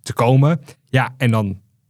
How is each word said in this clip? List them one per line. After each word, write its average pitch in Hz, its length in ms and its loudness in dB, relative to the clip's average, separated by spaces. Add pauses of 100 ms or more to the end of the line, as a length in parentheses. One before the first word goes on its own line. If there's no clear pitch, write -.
te - 100 -10
komen. 135 480 2 (240)
Ja, 127 320 -2
en 123 140 -2
dan 104 300 -4 (300)